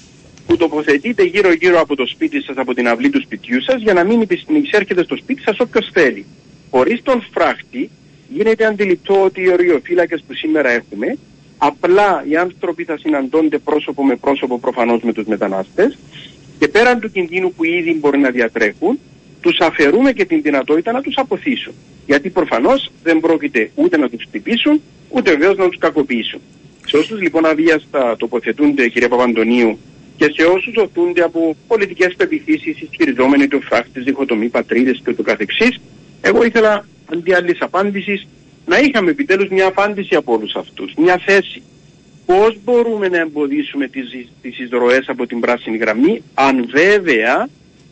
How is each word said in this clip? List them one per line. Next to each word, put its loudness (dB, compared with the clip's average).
που 2
τοποθετείτε 0
γύρω-γύρω 2
από 0
το -2
σπίτι -4
σας, -10
από -4
την 0
αυλή 0
του 0
σπιτιού -6
σας, -2
για 2
να 4
μην 2
επισ-, -4
εισέρχεται 0
στο -4
σπίτι -8
σας -2
όποιος -2
θέλει. 0
Χωρίς 0
τον 0
φράχτη, -4
γίνεται 0
αντιληπτό 0
ότι -2
οι 4
οριοφύλακες 0
που -14
σήμερα 0
έχουμε, -4
απλά 2
οι 0
άνθρωποι -4
θα -6
συναντώνται 0
πρόσωπο -4
με 2
πρόσωπο, -2
προφανώς, -2
με -2
τους -6
μετανάστες, -2
και 2
πέραν 2
του -8
κινδύνου -2
που -4
ήδη 0
μπορεί 2
να 2
διατρέχουν, -2
τους 0
αφαιρούμε 2
και -2
την 0
δυνατότητα 0
να -2
τους -6
αποθήσουν. -4
Γιατί 0
προφανώς 0
δεν 2
πρόκειται 0
ούτε 2
να 0
τους -10
χτυπήσουν, 0
ούτε 0
βεβαίως 2
να 2
τους -4
κακοποιήσουν. -2
Σε 0
όσους, -2
λοιπόν, 0
αβίαστα 0
τοποθετούνται, 0
κυρία 0
Παπαντονίου, 2
και 2
σε 4
όσους 0
οθούνται 0
από 0
πολιτικές 0
πεποιθήσεις, -2
ισχυριζόμενοι 0
ότι 0
ο -2
φράκτης -4
διχοτομεί -2
πατρίδες 0
και -2
ούτω -4
καθεξής, -2
εγώ 2
ήθελα, 2
αντί 0
άλλης 0
απάντησης, -4
να 4
είχαμε 2
επιτέλους 0
μια 2
απάντηση 0
από 0
όλους -2
αυτούς, -10
μια 2
θέση. 0
Πώς 4
μπορούμε 2
να 0
εμποδίσουμε -2
τις, -10
τις -14
εισρωές 0
από -6
την -8
πράσινη -2
γραμμή, 0
αν 0
βέβαια 2